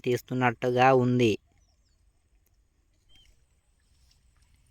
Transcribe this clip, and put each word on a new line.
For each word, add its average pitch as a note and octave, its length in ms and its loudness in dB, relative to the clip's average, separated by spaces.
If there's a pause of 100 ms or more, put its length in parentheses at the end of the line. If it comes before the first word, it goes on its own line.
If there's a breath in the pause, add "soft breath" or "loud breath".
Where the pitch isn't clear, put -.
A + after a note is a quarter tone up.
తీస్తున్నట్టుగా B2 840 -2 (140)
ఉంది. B2 280 0 (3500)